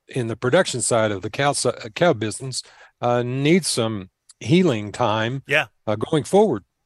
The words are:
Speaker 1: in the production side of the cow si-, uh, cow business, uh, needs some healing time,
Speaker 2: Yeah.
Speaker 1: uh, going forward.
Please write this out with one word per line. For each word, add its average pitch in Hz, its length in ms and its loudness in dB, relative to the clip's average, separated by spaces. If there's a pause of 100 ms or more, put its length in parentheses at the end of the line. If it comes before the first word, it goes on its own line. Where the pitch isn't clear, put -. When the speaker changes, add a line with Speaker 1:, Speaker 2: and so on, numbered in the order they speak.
Speaker 1:
in 120 200 -4
the 113 80 -6
production 127 440 0
side 110 300 2
of 95 120 -6
the 107 80 -8
cow 143 220 0
si-, 127 180 -2
uh, - 240 -8
cow 170 180 4
business, 113 500 -6 (380)
uh, 120 220 2
needs 139 440 2
some 110 440 -4 (280)
healing 113 540 2
time, 117 540 -2
Speaker 2:
Yeah. 143 200 0 (200)
Speaker 1:
uh, 107 100 0
going 131 280 -2
forward. 190 400 2 (220)